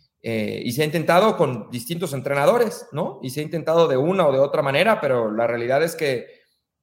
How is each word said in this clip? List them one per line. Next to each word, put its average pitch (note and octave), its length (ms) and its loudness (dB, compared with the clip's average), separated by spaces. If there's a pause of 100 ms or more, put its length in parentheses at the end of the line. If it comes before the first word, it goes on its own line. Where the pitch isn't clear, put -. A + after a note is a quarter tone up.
(200)
eh, G#2+ 440 -4
y A#2+ 80 -4
se C3 100 -2
ha - 20 2
intentado E3+ 520 2
con C3 340 -2
distintos E3 420 -8
entrenadores, C#3+ 800 0
¿no? G3 320 -6
Y C3 80 -8
se B2+ 80 -10
ha D3+ 60 -4
intentado D#3+ 420 2
de C#3 100 2
una E3+ 300 2
o C#3+ 60 4
de C3+ 80 4
otra C#3 220 2
manera, D3 380 2
pero B2 300 0
la A2+ 160 0
realidad A#2+ 380 0
es E3+ 100 -4
que C3+ 320 -4 (560)